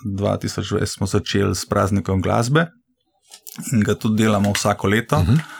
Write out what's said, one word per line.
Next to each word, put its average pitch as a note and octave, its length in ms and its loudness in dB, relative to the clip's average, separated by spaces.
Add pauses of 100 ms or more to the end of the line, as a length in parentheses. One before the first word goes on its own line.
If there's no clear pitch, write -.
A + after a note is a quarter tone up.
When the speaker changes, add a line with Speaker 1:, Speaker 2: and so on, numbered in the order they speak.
Speaker 1:
dva G2 300 0
tisoč G2 320 -6
dvajset, G2+ 200 0
smo - 180 -4
začeli G2 480 0
s - 100 -6
praznikom F#2+ 560 0
glasbe A#2 440 2 (1000)
in A#2+ 140 0
ga G#2 140 2
tudi A2 280 0
delamo G2+ 280 2
vsako G2+ 360 0
leto. A2+ 320 2
Speaker 2:
Mhm. F#2+ 160 4 (240)